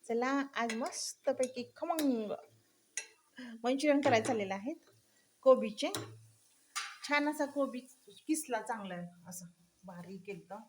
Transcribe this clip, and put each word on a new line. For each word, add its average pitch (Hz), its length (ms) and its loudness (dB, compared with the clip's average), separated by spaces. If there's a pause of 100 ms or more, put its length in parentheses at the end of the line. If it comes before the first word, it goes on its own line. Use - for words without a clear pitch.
चला, 240 280 0 (240)
आज 226 200 0
मस्तपैकी 254 880 -2 (120)
खमंग 277 560 0 (1300)
मंचुरियन 277 380 4
करायला 240 240 6
चाललेलं 202 280 0
आहे. 214 200 -6 (720)
कोबीचे, 254 460 6 (1160)
छान 294 220 2
असा 294 220 0
कोबी 254 280 -2 (480)
किसला 254 340 0
चांगला 208 340 -6 (340)
असा 180 160 -12 (380)
बारीक 180 460 -14
एकदम 190 400 -12